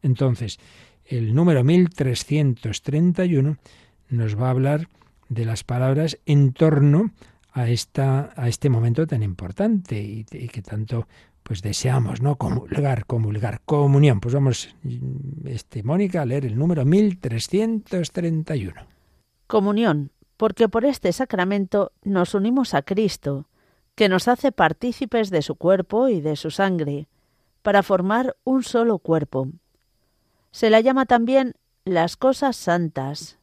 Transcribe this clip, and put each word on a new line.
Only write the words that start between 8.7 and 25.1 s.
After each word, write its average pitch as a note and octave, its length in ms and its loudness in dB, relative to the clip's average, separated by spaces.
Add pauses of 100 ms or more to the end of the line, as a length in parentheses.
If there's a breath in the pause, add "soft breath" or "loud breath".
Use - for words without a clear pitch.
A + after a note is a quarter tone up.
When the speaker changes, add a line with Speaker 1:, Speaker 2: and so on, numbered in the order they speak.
Speaker 1:
momento A#2+ 360 2
tan A#2+ 160 -2
importante G#2+ 760 -4
y, G#2+ 320 -10
y B2 160 -12
que A2 140 -12
tanto, A2 440 -6 (380 soft breath)
pues, G2 160 -8
deseamos, A#2+ 600 -2
¿no? C#3 160 0
Comulgar, B2 680 -2
comulgar, G#2 600 -4
comunión. C#3+ 560 4
Pues A#2+ 140 -4
vamos, C#3 400 0 (680)
este, A#2+ 380 -10
Mónica, F3+ 400 0
a - 20 -2
leer C3+ 220 -2
el A2 120 -4
número D#3 260 0
mil F#3 340 4
trescientos F#3 920 -4
treinta E3 460 -4
y G2 120 -4
uno. - 180 -16 (600)
Speaker 2:
Comunión, G3+ 640 0 (240)
porque A3 320 2
por A3+ 160 -2
este B3+ 280 0
sacramento G3+ 800 -2 (120)
nos F#3+ 300 0
unimos A#3 400 0
a C#3 80 2
Cristo, E3+ 640 -4 (480)
que G#3 120 2
nos B3+ 200 2
hace B3 240 2
partícipes G#3+ 760 -2